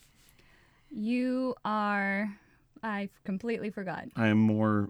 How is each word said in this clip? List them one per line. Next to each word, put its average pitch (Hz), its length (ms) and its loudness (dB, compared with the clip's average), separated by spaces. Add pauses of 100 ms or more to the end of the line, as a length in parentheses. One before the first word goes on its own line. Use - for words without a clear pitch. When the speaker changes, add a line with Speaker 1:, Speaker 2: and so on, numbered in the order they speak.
(920)
Speaker 1:
You 254 720 -2
are, 202 720 0 (480)
I 202 280 -4 (140)
completely 208 440 -4
forgot. 185 380 -8 (100)
Speaker 2:
I 110 120 4
am 107 100 6
more 107 500 4